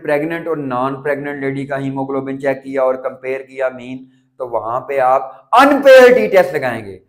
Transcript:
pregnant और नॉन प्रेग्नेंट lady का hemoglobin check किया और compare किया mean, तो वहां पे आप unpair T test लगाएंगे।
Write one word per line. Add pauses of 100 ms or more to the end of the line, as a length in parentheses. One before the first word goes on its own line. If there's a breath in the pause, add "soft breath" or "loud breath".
pregnant
और
नॉन
प्रेग्नेंट
lady
का
hemoglobin
check
किया
और
compare
किया
mean, (340 soft breath)
तो
वहां
पे
आप
unpair
T
test
लगाएंगे।